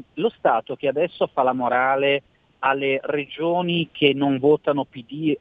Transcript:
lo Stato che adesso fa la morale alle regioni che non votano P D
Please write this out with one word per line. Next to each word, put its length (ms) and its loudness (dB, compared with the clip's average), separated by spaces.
lo 140 -2
Stato 460 -2
che 120 -4
adesso 400 -2
fa 160 0
la 100 2
morale 720 0
alle 440 0
regioni 880 -2
che 220 2
non 260 0
votano 460 2
P 200 -16
D 360 -4